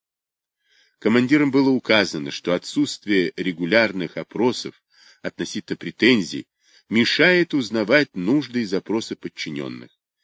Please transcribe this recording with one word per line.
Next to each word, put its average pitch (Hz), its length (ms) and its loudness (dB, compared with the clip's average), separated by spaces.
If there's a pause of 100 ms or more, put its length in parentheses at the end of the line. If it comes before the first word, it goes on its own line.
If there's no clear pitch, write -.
(1000)
Командирам 127 520 2
было 135 180 4
указано, 98 640 0
что - 220 -4
отсутствие 98 840 -2
регулярных 92 840 0
опросов 95 640 -4 (400)
относительно - 560 -8
претензий 90 680 0 (420)
мешает 165 640 2
узнавать 113 640 0
нужды 120 480 -2
и - 20 -6
запросы 98 500 -4
подчинённых, 67 760 -10 (320)